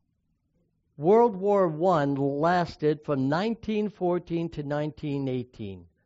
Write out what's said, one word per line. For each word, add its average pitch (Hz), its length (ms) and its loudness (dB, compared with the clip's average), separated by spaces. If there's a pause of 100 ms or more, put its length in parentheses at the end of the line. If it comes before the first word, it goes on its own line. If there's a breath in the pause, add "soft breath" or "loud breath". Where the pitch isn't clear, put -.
(960)
World 214 380 4
War 196 320 2
One 156 480 2
lasted 151 880 0
from 135 240 0
nineteen 214 600 -2
fourteen 175 600 -4
to 151 120 -8
nineteen 147 640 -4
eighteen, 110 600 -8 (200)